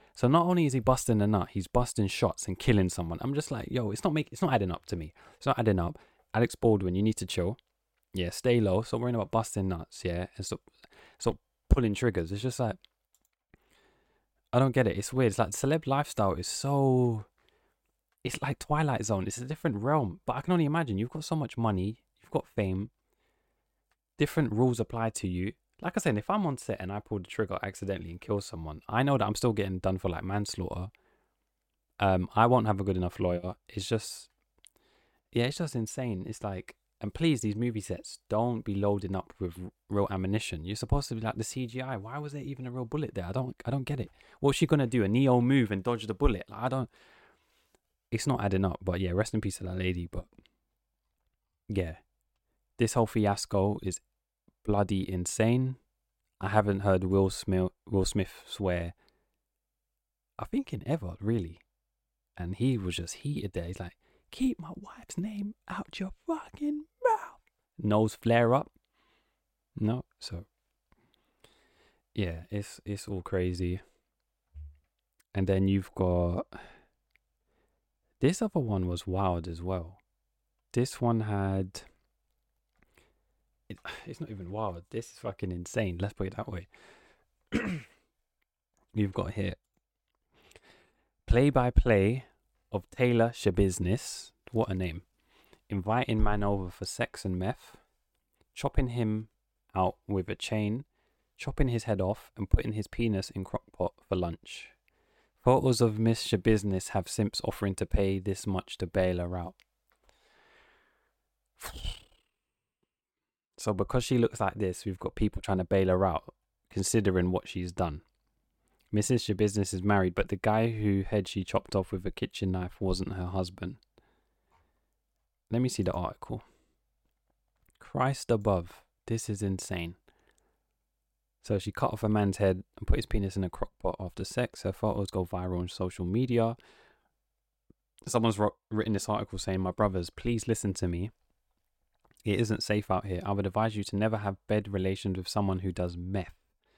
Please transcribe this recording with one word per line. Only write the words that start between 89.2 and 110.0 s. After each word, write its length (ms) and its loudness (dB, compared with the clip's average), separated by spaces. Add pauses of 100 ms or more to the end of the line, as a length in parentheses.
here 220 -4 (1700)
play-by-play 1000 6 (440)
of 200 -6
Taylor 400 4
Schabusiness. 1000 0 (180)
What 180 0
a 60 -2
name. 280 -4 (680)
Inviting 520 0
man 220 4
over 240 0
for 160 -10
sex 400 -6
and 140 -2
meth, 400 -6 (760)
chopping 360 0
him 400 -2 (460)
out 220 0 (100)
with 220 -2
a 60 -4
chain, 500 -2 (540)
chopping 300 2
his 160 0
head 180 0
off 340 -2
and 140 -6
putting 240 4
his 120 -4
penis 440 -2
in 140 -6
crock 180 -6 (120)
pot 200 -2 (120)
for 80 -2
lunch. 540 -4 (760)
Photos 380 4
of 180 4
Miss 300 2
Schabusiness 640 2
have 180 -2
since 340 -2
offering 340 -2
to 100 -2
pay 320 2
this 280 -4
much 320 -4
to 80 -2
bail 320 2
her 180 -4
out. 180 -8 (4000)